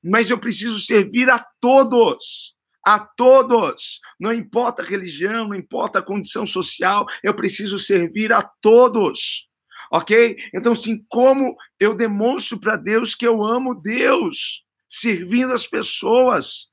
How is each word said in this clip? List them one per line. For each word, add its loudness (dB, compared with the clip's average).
Mas 0
eu 0
preciso -6
servir 2
a 2
todos. 2
A 4
todos. 2
Não -4
importa -4
a -10
religião, -6
não -8
importa -6
a -2
condição -6
social, -2
eu 0
preciso -6
servir -2
a 2
todos. 2
Ok? 2
Então, 2
assim, -4
como 2
eu 2
demonstro -2
pra -2
Deus -2
que -4
eu 2
amo -2
Deus? -2
Servindo -2
as -4
pessoas. 0